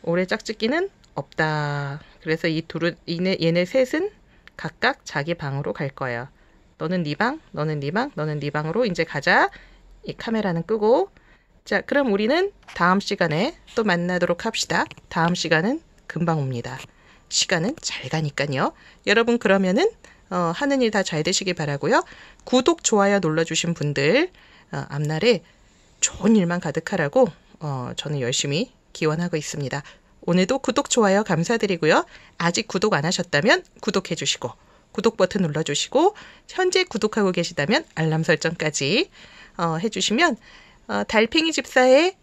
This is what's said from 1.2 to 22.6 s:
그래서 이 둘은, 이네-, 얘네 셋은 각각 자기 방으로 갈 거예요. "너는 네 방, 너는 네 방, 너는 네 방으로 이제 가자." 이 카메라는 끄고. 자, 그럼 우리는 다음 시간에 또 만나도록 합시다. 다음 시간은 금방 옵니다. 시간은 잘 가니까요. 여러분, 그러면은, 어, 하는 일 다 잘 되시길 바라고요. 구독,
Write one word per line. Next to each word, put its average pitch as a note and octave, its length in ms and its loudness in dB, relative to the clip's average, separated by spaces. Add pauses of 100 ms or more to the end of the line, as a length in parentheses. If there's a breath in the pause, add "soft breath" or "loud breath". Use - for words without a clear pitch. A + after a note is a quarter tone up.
그래서 E3 280 -2
이 D#3+ 140 -2
둘은, E3 420 -4
이네-, F3+ 360 -2
얘네 E3 240 2
셋은 C4 460 0 (460 soft breath)
각각 - 480 -4
자기 D#3 280 -4
방으로 C#3 400 -4
갈 C#3+ 160 -6
거예요. B2 380 -6 (500 soft breath)
"너는 F3 260 -2
네 D3 120 -4
방, C4 240 -2 (120)
너는 D3+ 280 -4
네 C#3+ 120 -4
방, B3 240 -2
너는 D3+ 240 -4
네 C#3+ 100 -4
방으로 D#3+ 360 -2
이제 E3+ 180 -2
가자." G3+ 460 2 (540 loud breath)
이 C#3+ 100 -10
카메라는 G3+ 500 -2
끄고. A3+ 460 2 (560 soft breath)
자, G3+ 160 0
그럼 C4 320 2
우리는 C#4+ 380 2 (240)
다음 F3+ 240 4
시간에 F#3 580 0 (160)
또 A#3 100 0
만나도록 F3 640 0
합시다. A3+ 400 -2 (240)
다음 E3+ 240 2
시간은 F3 480 0 (240)
금방 E3 320 -2
옵니다. C3 400 -6 (520 soft breath)
시간은 F#3+ 520 -2
잘 - 280 -8
가니까요. D3+ 640 -2 (340 loud breath)
여러분, A#3 320 2
그러면은, G3 500 2 (400 loud breath)
어, F3 260 0
하는 C#4 260 0
일 A3 100 2
다 F3+ 100 0
잘 D#3 220 -2
되시길 F3+ 320 -2
바라고요. D3 480 0 (400 loud breath)
구독, C4 400 2